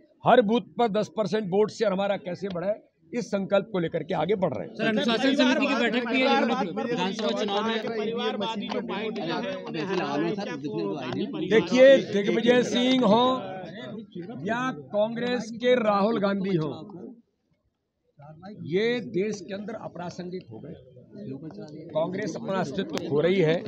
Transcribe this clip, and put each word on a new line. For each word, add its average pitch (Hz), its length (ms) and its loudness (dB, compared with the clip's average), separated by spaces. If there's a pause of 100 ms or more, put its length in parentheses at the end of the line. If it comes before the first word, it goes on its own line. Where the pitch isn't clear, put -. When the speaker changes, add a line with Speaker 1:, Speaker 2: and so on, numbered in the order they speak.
(240)
Speaker 1:
हर 233 200 8
बूथ 214 180 4 (160)
पर 240 120 4
दस 202 280 0
परसेंट 214 320 -2
वोट 202 220 2
से 220 160 -2
हमारा 196 320 0
कैसे 180 300 -8
बढ़े, 185 240 -4 (380)
इस 233 160 -4
संकल्प 202 440 0
को 190 80 0
लेकर 160 240 -2
के 190 120 -4
आगे 170 220 2
बढ़ 180 160 0
रहे 92 140 -6
हैं। - 80 -14
Speaker 2:
सर, 220 120 -2
अनुशासन 233 480 2
समिति 285 320 4
की 277 80 2
बैठक 233 320 0
भी 254 140 0
है, 277 260 4
लेकिन 208 340 -2
विधानसभा 214 520 -2
चुनाव 202 300 -2
में 226 140 -2 (3750)
Speaker 1:
देखिए, 247 480 8 (160)
दिग्विजय 233 520 4
सिंह 254 400 2
हो 220 200 6 (1200)
या 247 260 -2 (180)
कांग्रेस 233 640 -2
के 247 240 2
राहुल 208 440 4
गांधी 196 340 2
हो, 156 160 0 (1900)
ये 220 340 0 (120)
देश 202 300 -2
के 185 120 -10
अंदर 208 220 -8
अप्रासंगिक 175 760 -10
हो 107 80 -14
गए। 147 140 -14 (1160)
कांग्रेस 175 440 -2
अपना 190 240 -4
अस्तित्व 170 400 -4
खो 147 220 -2
रही 180 200 2
है, 160 140 4 (120)